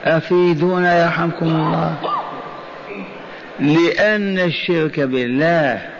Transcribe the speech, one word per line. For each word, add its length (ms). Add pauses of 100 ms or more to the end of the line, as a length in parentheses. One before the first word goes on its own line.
أفيدونا 960
يرحمكم 420
الله. 500 (1600)
لأن 800
الشرك 600
بالله 840 (180)